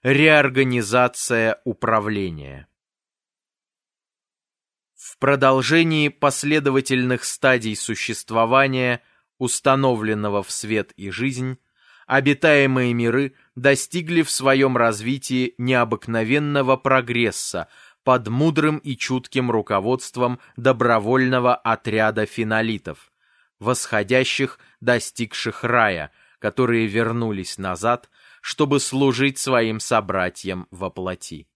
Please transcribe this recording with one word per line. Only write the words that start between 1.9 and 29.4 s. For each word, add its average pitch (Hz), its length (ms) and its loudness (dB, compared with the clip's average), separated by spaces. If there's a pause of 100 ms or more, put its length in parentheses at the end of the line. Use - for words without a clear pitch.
В - 220 -20
продолжении 139 920 2
последовательных 135 1120 0
стадий 117 520 0
существования 120 1300 -2 (360)
установленного 110 1040 0
в - 80 -14
свет 107 460 -4
и 98 120 -12
жизнь, 127 480 -4 (500)
обитаемые 139 840 2
миры 120 400 0 (220)
достигли 156 680 0
в 151 80 -2
своём 135 480 2
развитии 120 800 -2
необыкновенного 127 1200 0
прогресса 120 920 -2 (360)
под 123 240 2
мудрым 151 520 0
и 135 180 -8
чутким 127 520 -4
руководством 117 920 -2 (180)
добровольного 123 1000 2
отряда 110 680 0
фенолитов, 110 840 -4 (480)
восходящих, 123 1000 -2 (220)
достигших 117 840 -4
рая, 107 480 0 (280)
которые 117 480 0
вернулись 110 680 -4
назад, 95 520 -4 (320)
чтобы 143 400 0
служить 135 560 0
своим 117 420 0